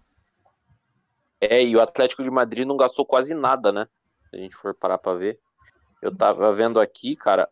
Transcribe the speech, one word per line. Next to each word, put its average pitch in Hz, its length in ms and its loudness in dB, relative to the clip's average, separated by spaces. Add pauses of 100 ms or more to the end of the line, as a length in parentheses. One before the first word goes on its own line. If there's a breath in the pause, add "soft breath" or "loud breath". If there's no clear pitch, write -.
(1400)
É, 117 240 4
e 117 100 2
o 113 60 6
Atlético 127 420 0
de 131 80 -6
Madrid 123 360 -2
não 139 100 -4
gastou 135 280 0
quase 135 300 -2
nada, 131 380 0
né? 104 160 -6 (420)
Se 95 60 -16
a - 20 -12
gente 92 160 -16
for 101 200 -8
parar 92 240 -4
pra 92 160 -6
ver. 95 260 -6 (600)
Eu - 140 -6
tava 104 380 2
vendo 113 260 0
aqui, 120 380 -2
cara, 95 360 0